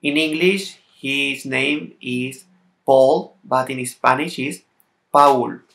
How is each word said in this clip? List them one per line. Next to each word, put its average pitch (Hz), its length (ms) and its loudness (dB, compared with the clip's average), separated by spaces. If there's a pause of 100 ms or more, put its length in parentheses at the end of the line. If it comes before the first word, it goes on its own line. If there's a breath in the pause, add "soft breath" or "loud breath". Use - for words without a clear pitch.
In 147 160 -4
English, 165 600 -2 (220)
his 139 440 -6
name 143 560 -4
is 127 440 -8 (420)
Paul, 135 580 4
but 127 240 -2
in 127 160 -8
Spanish 131 540 -2
is 139 240 -8 (500)
Paul. 135 460 4 (160)